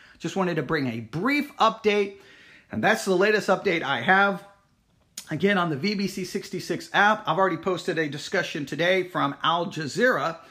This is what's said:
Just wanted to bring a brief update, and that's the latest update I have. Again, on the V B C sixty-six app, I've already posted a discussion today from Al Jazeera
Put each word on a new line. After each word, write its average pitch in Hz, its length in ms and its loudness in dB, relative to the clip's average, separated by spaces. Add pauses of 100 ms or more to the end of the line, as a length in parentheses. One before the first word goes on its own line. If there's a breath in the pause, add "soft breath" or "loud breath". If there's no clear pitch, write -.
(180 loud breath)
Just - 180 -6
wanted 180 200 0
to 156 60 -2
bring 139 260 -2
a 117 120 -6
brief 226 560 -2
update, 208 600 2 (540 loud breath)
and 110 140 -2
that's 220 220 2
the 190 100 4
latest 202 320 2
update 175 340 2
I 131 200 -2
have. 190 420 4 (840)
Again, 185 260 2
on 170 140 0
the 147 60 -2
V 190 180 -2
B 196 120 -2
C 185 180 -6
sixty-six - 680 -8
app, 208 340 2
I've 165 120 -2
already 185 180 2
posted 175 420 -4
a 156 120 -2
discussion 165 560 -4
today 175 380 0
from 143 380 -2
Al 170 260 2
Jazeera 160 680 0 (140)